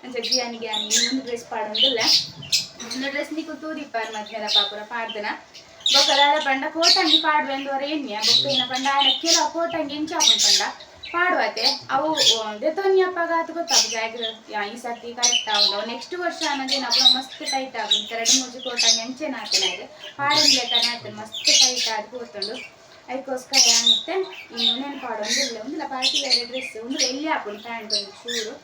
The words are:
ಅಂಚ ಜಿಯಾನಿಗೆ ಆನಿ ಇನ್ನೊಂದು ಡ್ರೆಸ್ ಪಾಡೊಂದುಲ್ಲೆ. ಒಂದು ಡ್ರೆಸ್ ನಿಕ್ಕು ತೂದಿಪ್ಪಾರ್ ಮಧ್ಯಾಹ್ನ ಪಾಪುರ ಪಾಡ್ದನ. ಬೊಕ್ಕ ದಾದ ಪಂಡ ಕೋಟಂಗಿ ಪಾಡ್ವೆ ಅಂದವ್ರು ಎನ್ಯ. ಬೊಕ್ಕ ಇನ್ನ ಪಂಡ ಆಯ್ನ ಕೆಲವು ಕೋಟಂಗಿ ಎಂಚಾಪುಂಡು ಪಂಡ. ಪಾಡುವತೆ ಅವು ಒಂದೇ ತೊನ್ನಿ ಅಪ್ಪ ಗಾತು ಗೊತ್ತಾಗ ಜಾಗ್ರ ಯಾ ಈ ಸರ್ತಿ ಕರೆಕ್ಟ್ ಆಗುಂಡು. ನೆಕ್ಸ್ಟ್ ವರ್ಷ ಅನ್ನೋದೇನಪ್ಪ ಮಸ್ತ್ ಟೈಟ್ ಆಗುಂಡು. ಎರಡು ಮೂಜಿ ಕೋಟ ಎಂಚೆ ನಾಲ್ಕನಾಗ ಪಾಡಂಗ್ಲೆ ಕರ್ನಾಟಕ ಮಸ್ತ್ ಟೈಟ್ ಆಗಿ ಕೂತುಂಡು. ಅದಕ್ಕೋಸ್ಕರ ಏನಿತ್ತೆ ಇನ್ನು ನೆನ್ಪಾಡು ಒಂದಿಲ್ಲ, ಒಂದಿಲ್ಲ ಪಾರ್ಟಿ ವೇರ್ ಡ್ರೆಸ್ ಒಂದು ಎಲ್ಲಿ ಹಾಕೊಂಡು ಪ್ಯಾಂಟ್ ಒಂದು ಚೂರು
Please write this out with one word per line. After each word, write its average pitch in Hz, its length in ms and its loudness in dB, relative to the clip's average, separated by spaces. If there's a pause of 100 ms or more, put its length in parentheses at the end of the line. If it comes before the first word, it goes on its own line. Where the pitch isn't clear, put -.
ಅಂಚ 247 120 -8
ಜಿಯಾನಿಗೆ 233 500 -2
ಆನಿ 220 180 -4
ಇನ್ನೊಂದು 254 400 2
ಡ್ರೆಸ್ 240 200 -6
ಪಾಡೊಂದುಲ್ಲೆ. 220 580 0 (920)
ಒಂದು 269 160 -4
ಡ್ರೆಸ್ 294 220 -6
ನಿಕ್ಕು 311 280 -8
ತೂದಿಪ್ಪಾರ್ 277 540 -8
ಮಧ್ಯಾಹ್ನ 214 320 -8
ಪಾಪುರ 208 320 0
ಪಾಡ್ದನ. 220 480 -8 (680)
ಬೊಕ್ಕ 277 180 4
ದಾದ 285 340 6
ಪಂಡ 269 280 0
ಕೋಟಂಗಿ 330 440 4
ಪಾಡ್ವೆ 302 380 2
ಅಂದವ್ರು 277 320 -4
ಎನ್ಯ. 269 300 -4
ಬೊಕ್ಕ 214 300 2
ಇನ್ನ 262 240 0
ಪಂಡ 262 220 -2
ಆಯ್ನ - 160 4 (120)
ಕೆಲವು 330 320 2
ಕೋಟಂಗಿ 320 420 -4
ಎಂಚಾಪುಂಡು 311 500 2
ಪಂಡ. - 300 2 (420)
ಪಾಡುವತೆ 262 480 2 (300)
ಅವು 302 140 2 (300)
ಒಂದೇ 214 380 -2
ತೊನ್ನಿ 381 300 4
ಅಪ್ಪ 359 140 -4 (100)
ಗಾತು 330 280 0
ಗೊತ್ತಾಗ 339 340 4
ಜಾಗ್ರ 226 320 -4 (260)
ಯಾ 208 100 -4 (120)
ಈ 240 100 -12
ಸರ್ತಿ 233 360 -8
ಕರೆಕ್ಟ್ - 360 2
ಆಗುಂಡು. 196 240 4 (120)
ನೆಕ್ಸ್ಟ್ 254 240 -8 (100)
ವರ್ಷ - 160 -4 (100)
ಅನ್ನೋದೇನಪ್ಪ 262 520 0 (120)
ಮಸ್ತ್ 262 240 -4 (140)
ಟೈಟ್ 262 240 -4
ಆಗುಂಡು. 214 380 0
ಎರಡು 226 240 4
ಮೂಜಿ 247 260 -6
ಕೋಟ 240 200 0 (200)
ಎಂಚೆ 262 240 -8
ನಾಲ್ಕನಾಗ - 520 -2 (360)
ಪಾಡಂಗ್ಲೆ 285 560 4
ಕರ್ನಾಟಕ 233 460 0
ಮಸ್ತ್ 220 220 -10 (200)
ಟೈಟ್ 240 340 2
ಆಗಿ 214 160 -6
ಕೂತುಂಡು. 233 460 -8 (520)
ಅದಕ್ಕೋಸ್ಕರ 262 640 0
ಏನಿತ್ತೆ - 440 4 (360)
ಇನ್ನು 240 260 2
ನೆನ್ಪಾಡು 254 460 -6
ಒಂದಿಲ್ಲ, 233 420 0
ಒಂದಿಲ್ಲ 294 240 -6
ಪಾರ್ಟಿ 262 340 0
ವೇರ್ 247 260 0
ಡ್ರೆಸ್ 254 240 -6 (120)
ಒಂದು 277 240 -4
ಎಲ್ಲಿ 285 200 -4
ಹಾಕೊಂಡು 214 340 -4
ಪ್ಯಾಂಟ್ 226 300 -8
ಒಂದು 202 240 -4
ಚೂರು 240 480 -6